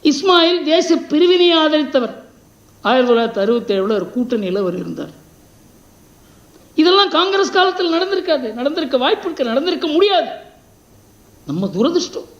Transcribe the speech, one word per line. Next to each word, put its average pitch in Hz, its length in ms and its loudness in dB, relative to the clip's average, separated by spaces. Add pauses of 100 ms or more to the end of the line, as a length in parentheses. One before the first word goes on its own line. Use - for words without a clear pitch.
இஸ்மாயில் 339 600 2
தேச 320 340 2 (120)
பிரிவினையை 349 480 4
ஆதரித்தவர். 302 560 0 (720)
ஆயிரத்தி 247 260 2
தொள்ளாயிரத்தி 233 340 2
அறுபத்தேழுல 214 560 0
ஒரு 185 100 -6
கூட்டணியில 208 540 -4
அவர் 180 160 -4
இருந்தார். 160 340 -10 (1600)
இதெல்லாம் 370 380 4
காங்கிரஸ் 381 400 0
காலத்தில் 359 400 0
நடந்திருக்காது, 339 580 -2
நடந்திருக்க 277 440 -4
வாய்ப்பு 320 300 0
இருக்க, 302 160 -4
நடந்திருக்க 285 440 -2
முடியாது. 349 420 2 (1160)
நம்ம 175 260 -4
துரதிர்ஷ்டம். 285 560 -2 (100)